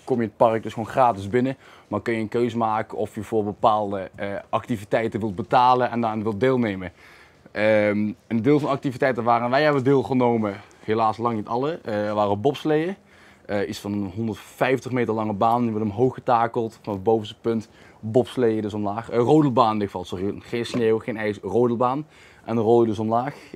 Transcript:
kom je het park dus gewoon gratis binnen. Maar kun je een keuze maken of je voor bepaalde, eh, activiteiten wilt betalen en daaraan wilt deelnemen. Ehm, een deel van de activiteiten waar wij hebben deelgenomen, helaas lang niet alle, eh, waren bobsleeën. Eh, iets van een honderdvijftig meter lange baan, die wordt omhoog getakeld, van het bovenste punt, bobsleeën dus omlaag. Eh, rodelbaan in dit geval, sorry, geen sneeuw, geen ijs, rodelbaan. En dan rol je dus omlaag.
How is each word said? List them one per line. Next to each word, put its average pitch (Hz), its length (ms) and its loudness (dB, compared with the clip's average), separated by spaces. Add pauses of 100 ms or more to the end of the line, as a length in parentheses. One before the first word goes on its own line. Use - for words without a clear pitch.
kom 131 120 -2
je 117 100 0
het 101 100 -10
park 113 260 4
dus 107 100 -10
gewoon 110 160 -6
gratis 104 400 2
binnen. 123 280 0 (320)
Maar 104 120 -4
kun 117 140 -4
je 113 60 -4
een 107 80 -4
keuze 120 280 -2
maken 110 420 -2
of 104 160 -6
je 107 80 -8
voor 107 220 -2
bepaalde, 104 720 0
eh, 101 140 -8 (200)
activiteiten 113 720 -2
wilt 104 140 -4
betalen 123 560 4
en 117 100 -4
daaraan 110 220 -2
wilt 101 180 -4
deelnemen. 113 520 0 (580)
Ehm, 104 600 2 (140)
een 113 160 -2
deel 143 160 4
van 135 100 -4
de 135 60 0
activiteiten 127 500 -2
waar 120 260 2
wij 139 120 4
hebben 147 220 2
deelgenomen, 120 760 2 (240)
helaas 110 320 0
lang 113 200 -2
niet 104 100 -6
alle, 143 360 -4
eh, 104 300 -4
waren 104 280 0
bobsleeën. 151 560 0 (500)
Eh, 101 220 -2
iets 107 100 -8
van 101 140 -8
een 101 220 -4
honderdvijftig 117 800 -4
meter 117 220 0
lange 110 180 -2
baan, 117 300 2
die 117 80 0
wordt 107 160 -2
omhoog 120 280 0
getakeld, 117 680 -2
van 107 100 -8
het 95 100 -6
bovenste 110 380 0
punt, 113 280 -2 (320)
bobsleeën 110 600 2
dus 104 120 -4
omlaag. 104 360 -4
Eh, 117 80 -2
rodelbaan 127 540 4
in 107 60 -2
dit 101 80 0
geval, 92 180 -8
sorry, 95 340 -4
geen 120 280 -6
sneeuw, 110 320 0
geen 107 180 -8
ijs, 107 260 -4
rodelbaan. 123 640 0 (380)
En 113 100 -6
dan 117 100 0
rol 117 160 6
je 117 60 6
dus 107 120 -2
omlaag. 117 360 -2 (220)